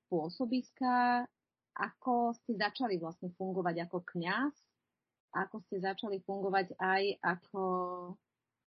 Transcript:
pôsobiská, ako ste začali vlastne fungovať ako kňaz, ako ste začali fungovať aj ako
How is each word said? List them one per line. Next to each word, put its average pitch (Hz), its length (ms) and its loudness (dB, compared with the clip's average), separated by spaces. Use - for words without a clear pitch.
pôsobiská, 247 1120 2
ako 240 640 0
ste - 160 -4
začali 208 480 0
vlastne 170 320 -6
fungovať 175 560 -2
ako 185 160 -4
kňaz, 202 480 0
ako 196 320 -4
ste 190 160 -6
začali 190 400 -4
fungovať 196 560 0
aj 190 260 2
ako 175 440 -2